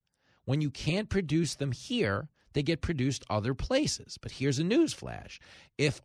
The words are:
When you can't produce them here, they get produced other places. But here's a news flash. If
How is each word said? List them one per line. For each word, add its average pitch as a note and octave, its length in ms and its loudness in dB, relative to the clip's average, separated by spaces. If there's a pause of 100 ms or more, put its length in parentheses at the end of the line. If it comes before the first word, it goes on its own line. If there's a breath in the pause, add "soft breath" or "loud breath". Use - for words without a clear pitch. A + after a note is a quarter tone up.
(460)
When C#3+ 160 2
you D3 80 2
can't F3+ 400 -2
produce D#3+ 460 2
them C#3 180 -2
here, D#3 560 0 (240)
they D3 100 2
get D#3+ 160 0
produced C3+ 500 0
other G#2+ 240 0
places. - 680 -2
But - 100 -10
here's C3+ 280 0
a D#3+ 40 0
news C4 300 4
flash. - 480 -12 (360 loud breath)
If C#3+ 280 2